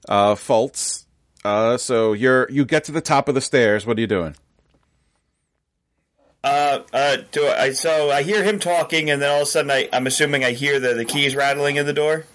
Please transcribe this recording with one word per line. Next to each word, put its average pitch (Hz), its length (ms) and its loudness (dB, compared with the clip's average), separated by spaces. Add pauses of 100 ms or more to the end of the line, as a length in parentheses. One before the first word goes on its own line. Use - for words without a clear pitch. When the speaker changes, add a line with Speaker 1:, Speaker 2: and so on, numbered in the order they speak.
Speaker 1:
uh, 101 260 4
Fultz. - 720 -4 (380)
Uh, 110 320 0
so 113 360 0
you're, 127 380 2
you 139 140 2
get 156 200 0
to 151 80 -14
the 156 80 -4
top 139 280 0
of 139 60 2
the 131 60 -2
stairs. 107 460 2
What 113 120 -2
are - 20 0
you 113 60 -2
doing? 87 280 -2 (2000)
Speaker 2:
Uh, 143 380 2 (100)
uh, 135 240 2 (160)
do 147 140 0
I, 135 260 0
so 151 380 0
I 143 120 0
hear 196 220 0
him 208 160 0
talking, 160 500 0
and 143 100 0
then 143 100 0
all 143 80 2
of 147 40 2
a 143 40 -2
sudden 143 240 -2
I, 135 220 0
I'm 127 140 0
assuming 143 380 0
I 123 80 0
hear 139 260 -2
the, 127 160 0
the 117 100 -4
keys 139 300 -2
rattling 143 400 0
in 143 120 -2
the 147 60 -2
door? 151 320 -2 (100)